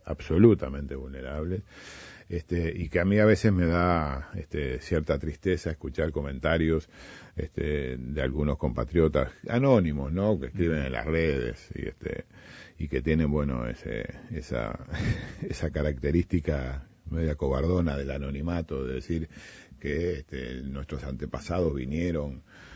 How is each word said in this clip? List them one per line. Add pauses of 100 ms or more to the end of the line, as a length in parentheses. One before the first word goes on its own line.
absolutamente
vulnerables, (640)
este,
y
que
a
mí
a
veces
me
da,
este,
cierta
tristeza
escuchar
comentarios, (480)
este,
de
algunos
compatriotas (180)
anónimos,
¿no?
Que
escriben
en
las
redes
y,
este, (520)
y
que
tienen,
bueno,
ese, (280)
esa, (360)
<laughs>
esa
característica (220)
media
cobardona
del
anonimato,
de
decir (520)
que,
este,
nuestros
antepasados
vinieron, (320)